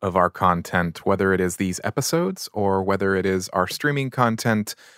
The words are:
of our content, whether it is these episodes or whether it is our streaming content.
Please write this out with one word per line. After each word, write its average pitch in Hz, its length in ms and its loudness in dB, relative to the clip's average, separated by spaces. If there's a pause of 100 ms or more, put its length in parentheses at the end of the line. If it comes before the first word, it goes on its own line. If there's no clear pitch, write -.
of 92 140 0
our 90 120 6
content, 87 760 0
whether 98 260 2
it 92 80 2
is 90 160 0
these 92 260 -2
episodes 170 680 -4
or 98 300 0
whether 98 340 0
it 92 80 0
is 95 260 0
our 92 160 2
streaming 139 440 -2
content. 113 640 0 (240)